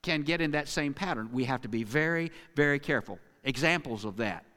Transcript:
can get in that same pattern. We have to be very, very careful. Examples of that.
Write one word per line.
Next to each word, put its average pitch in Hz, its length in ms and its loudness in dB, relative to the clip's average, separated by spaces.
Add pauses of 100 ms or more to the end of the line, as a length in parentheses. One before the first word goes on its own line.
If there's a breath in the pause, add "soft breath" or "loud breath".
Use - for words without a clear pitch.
can 160 200 0
get 160 180 0
in 156 120 2
that 147 160 0
same 147 260 -2
pattern. 135 400 -2
We 127 120 2
have 127 180 0
to 120 40 -8
be 113 160 0
very, 160 480 0 (240 loud breath)
very 143 240 4
careful. 135 400 -2 (240)
Examples 135 640 0
of 101 120 -6
that. 101 280 -2 (120)